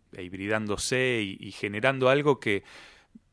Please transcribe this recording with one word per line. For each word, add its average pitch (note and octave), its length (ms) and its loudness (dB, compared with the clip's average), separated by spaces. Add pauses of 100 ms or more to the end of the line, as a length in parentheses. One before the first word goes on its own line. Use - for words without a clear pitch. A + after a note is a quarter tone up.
(140)
e F#2 100 -12
hibridándose G#2+ 1000 -2
y, G2 180 -6
y G#2 120 -12
generando B2+ 580 0
algo C#3+ 300 4
que G2+ 240 -2 (680)